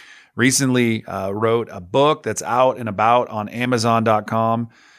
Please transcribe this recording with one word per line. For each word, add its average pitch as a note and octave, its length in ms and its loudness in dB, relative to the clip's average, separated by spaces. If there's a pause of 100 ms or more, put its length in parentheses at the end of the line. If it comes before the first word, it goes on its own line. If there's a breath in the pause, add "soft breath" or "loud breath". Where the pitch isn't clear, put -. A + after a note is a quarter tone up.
(340 loud breath)
Recently, B2 720 0
uh, F#2+ 260 -6
wrote A2+ 400 0
a G2 100 -14
book C#3 420 0
that's G#2+ 200 -6
out B2 360 2
and A#2 100 -8
about A2 400 2
on G#2+ 220 -8
Amazon A#2 520 0
dot G#2+ 240 2
com A2+ 440 -2 (280 soft breath)